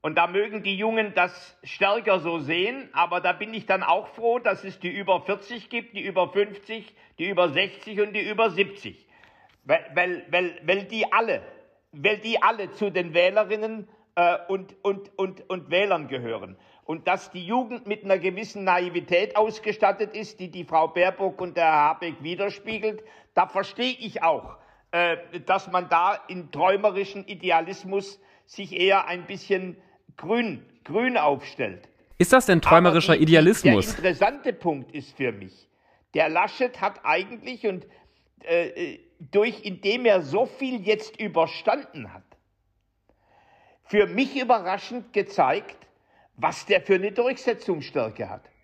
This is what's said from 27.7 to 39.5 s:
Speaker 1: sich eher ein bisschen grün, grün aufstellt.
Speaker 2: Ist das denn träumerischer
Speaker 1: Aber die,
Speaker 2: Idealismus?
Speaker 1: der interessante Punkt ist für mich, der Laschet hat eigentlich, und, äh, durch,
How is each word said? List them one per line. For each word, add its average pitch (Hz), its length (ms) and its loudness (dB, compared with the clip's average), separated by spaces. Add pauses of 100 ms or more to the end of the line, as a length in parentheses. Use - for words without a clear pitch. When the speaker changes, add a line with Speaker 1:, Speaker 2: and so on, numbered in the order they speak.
Speaker 1:
sich - 340 -12
eher 190 300 2
ein 175 140 -8
bisschen 185 540 -4 (400)
grün, 196 460 -2 (220)
grün 233 320 0
aufstellt. 131 720 -2 (300)
Speaker 2:
Ist - 140 6
das 262 140 8
denn 175 140 6
träumerischer 170 540 8
Speaker 1:
Aber 143 40 4
die, 151 60 6
Speaker 2:
Idealismus? 160 720 6
Speaker 1:
der - 140 2
interessante 233 420 2
Punkt 147 420 -4
ist 139 220 -14
für 123 160 -2
mich, 95 360 -18 (460)
der 156 140 2
Laschet 202 520 -2
hat 196 220 -4
eigentlich, 208 640 -4
und, 185 200 -4 (560)
äh, 165 560 -2 (200)
durch, 202 460 -2